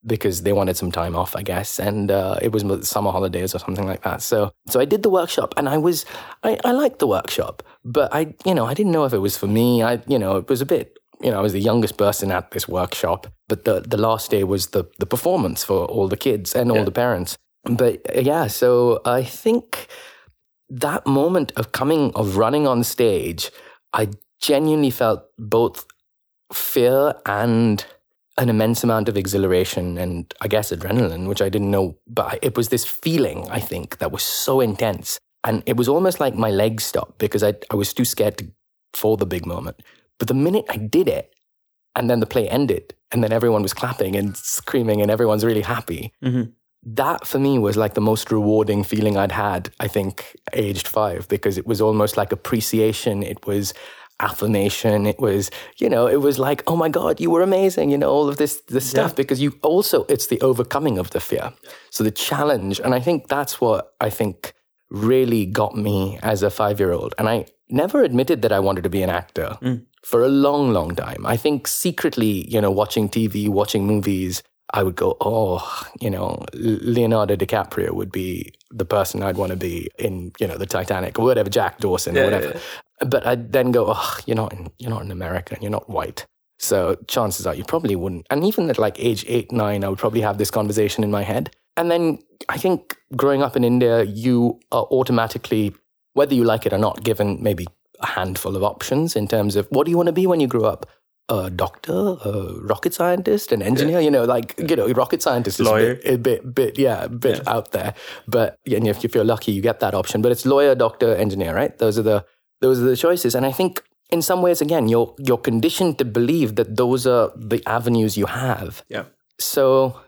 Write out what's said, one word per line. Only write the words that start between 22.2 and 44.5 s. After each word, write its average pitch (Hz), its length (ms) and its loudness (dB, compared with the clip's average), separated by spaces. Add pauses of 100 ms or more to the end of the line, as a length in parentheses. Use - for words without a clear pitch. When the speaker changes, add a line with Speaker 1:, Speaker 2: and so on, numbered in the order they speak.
Speaker 1:
running 135 320 4
on 120 160 2
stage, 95 680 0 (420)
I 110 160 0 (320)
genuinely 151 480 4
felt 113 340 0 (140)
both 113 480 0 (640)
fear 139 640 2 (120)
and 110 600 2 (520)
an 123 120 2
immense 110 340 2
amount 110 240 2
of 110 80 -2
exhilaration 92 840 0
and, 90 440 -6
I 104 60 -4
guess, 107 240 0
adrenaline, 92 560 -2
which 98 140 -2
I 101 80 2
didn't 101 220 0
know. 95 260 0 (100)
But 113 260 -2
I, - 80 -8
it 127 160 -2
was 117 120 0
this - 160 0
feeling, 135 640 -2
I 110 80 -4
think, - 400 -8
that 85 120 -4
was - 120 -6
so - 360 0
intense. 107 600 -2 (240)
And 110 220 -2
it 117 120 0
was 123 100 2
almost 170 320 2
like 135 160 0
my 110 140 0
legs 107 340 0
stopped - 360 -6
because 104 240 0
I, 107 100 2 (160)
I 113 60 -2
was 101 180 -2
too 123 120 0
scared 104 340 0
to, 101 80 -10 (460)
for 107 240 2
the 98 100 -2
big 87 180 -4
moment. 87 380 -8 (340)
But 113 100 -2
the 127 60 0
minute 165 360 2
I - 80 -6
did 120 300 2
it, 78 260 -4 (640)
and 123 140 0
then 120 120 2
the - 40 2
play 110 240 -2
ended, 120 460 -2 (160)
and 117 120 2
then 107 80 0
everyone 113 300 2
was 95 120 -2
clapping 101 420 -4
and 101 200 -2
screaming, 110 640 -2